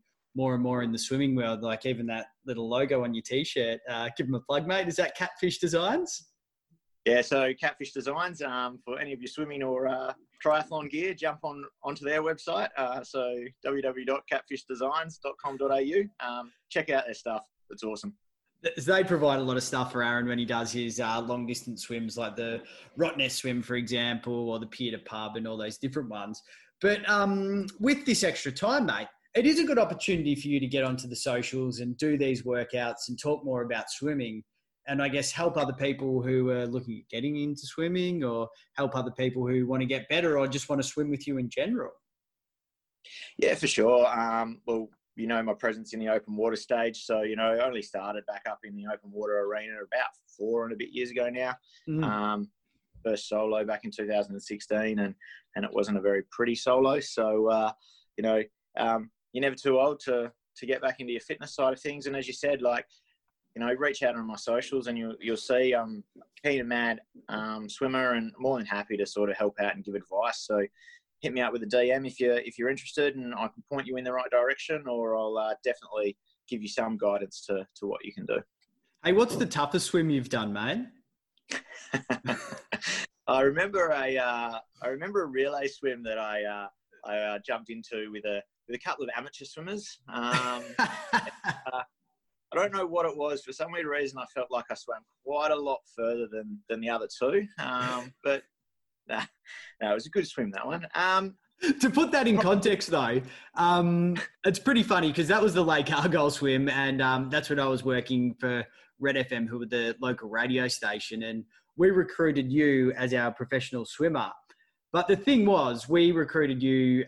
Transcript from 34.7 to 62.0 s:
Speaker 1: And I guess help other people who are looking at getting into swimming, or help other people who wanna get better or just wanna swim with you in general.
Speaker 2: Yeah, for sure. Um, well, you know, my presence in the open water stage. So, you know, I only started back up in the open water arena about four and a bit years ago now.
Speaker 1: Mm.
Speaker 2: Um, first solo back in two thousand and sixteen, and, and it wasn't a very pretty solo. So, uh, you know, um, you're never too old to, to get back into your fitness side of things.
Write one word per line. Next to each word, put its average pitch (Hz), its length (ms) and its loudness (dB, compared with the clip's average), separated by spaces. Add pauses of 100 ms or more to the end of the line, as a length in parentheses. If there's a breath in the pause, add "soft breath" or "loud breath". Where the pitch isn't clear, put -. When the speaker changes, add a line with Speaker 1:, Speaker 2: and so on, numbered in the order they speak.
Speaker 1:
And 139 140 0
I 139 60 2
guess 135 240 0
help 170 240 0
other 135 160 0
people 131 500 0
who 127 280 2
are 123 140 0
looking 120 340 -4
at 101 100 -20
getting 139 340 -2
into 147 240 -4
swimming, 175 560 0
or 117 260 0 (260 soft breath)
help 139 200 0
other 123 160 -2
people 127 340 0
who 127 220 2
wanna 131 180 0
get 127 240 -2
better 160 300 4
or 139 80 4
just 135 220 -4
wanna 139 160 2
swim 147 260 -2
with 139 160 -4
you 139 120 -2
in 123 120 -2
general. 180 400 -2 (1500 loud breath)
Speaker 2:
Yeah, - 200 4
for 156 100 -2
sure. 123 400 6
Um, 113 580 0
well, 113 240 -2 (280)
you 113 100 -4
know, 117 160 2
my 110 120 0
presence 110 380 -4
in 113 60 -8
the 110 100 -4
open 107 280 0
water 113 180 2
stage. 117 500 -2
So, 110 180 0
you 107 120 -2
know, 113 200 2
I 120 120 2
only 120 160 -4
started 104 440 -6
back 101 220 -10
up 107 140 -8
in 101 140 -14
the 101 100 -10
open 104 240 -8
water 104 300 -2
arena 107 340 -4
about 107 360 -4 (280)
four 113 240 0
and 117 100 -4
a 107 40 -8
bit 120 140 -8
years 123 200 -6
ago 123 200 -2
now. 127 240 -4 (340 soft breath)
Speaker 1:
Mm. 156 160 -2
Speaker 2:
Um, 104 460 -2 (540)
first 110 240 -2
solo 107 360 0
back 107 200 -4
in 110 60 -6
two 104 160 -6
thousand 104 280 0
and 101 80 -10
sixteen, 107 580 -2
and, 98 160 -2 (400 loud breath)
and 101 80 -6
it - 80 -14
wasn't 104 240 0
a 95 40 0
very 98 300 2
pretty 117 240 0
solo. 135 460 4
So, 110 500 2
uh, 110 220 2 (440 soft breath)
you 107 60 -6
know, 110 180 4 (380)
um, 113 320 0 (220)
you're 127 100 -4
never 135 140 0
too 131 240 4
old 143 240 4
to, 120 260 0 (280)
to - 80 -12
get 127 140 0
back 131 200 -2
into 123 100 -8
your 117 120 -4
fitness - 340 -12
side 135 160 2
of 131 80 -6
things. 143 260 -8